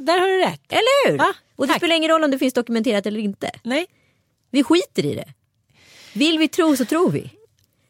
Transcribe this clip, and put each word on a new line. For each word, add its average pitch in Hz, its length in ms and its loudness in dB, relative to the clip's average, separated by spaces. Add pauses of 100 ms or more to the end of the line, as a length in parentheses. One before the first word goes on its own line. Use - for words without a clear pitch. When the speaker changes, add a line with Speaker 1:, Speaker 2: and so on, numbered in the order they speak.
Speaker 1:
där 330 180 0
har 370 80 2
du 381 100 0
rätt. 277 320 -2
Speaker 2:
Eller 508 420 2
hur? 147 60 0
Speaker 1:
Ja, 339 160 2 (220)
Speaker 2:
Och 269 120 -2
det 330 60 2
Speaker 1:
tack. 254 60 -2
Speaker 2:
spelar 330 160 0
ingen 320 160 0
roll 320 120 2
om 294 80 2
det 262 80 -2
finns 262 140 0
dokumenterat 226 520 -2
eller 208 140 -6
inte. 202 320 -6 (120)
Speaker 1:
Nej. 277 220 -4 (640)
Speaker 2:
Vi 269 120 2
skiter 320 420 0
i 143 100 -4
det. - 180 -14 (800)
Vill 311 240 0
vi 311 100 2
tro 320 280 2
så 247 100 -2
tror 311 260 0
vi. 135 100 -4 (680)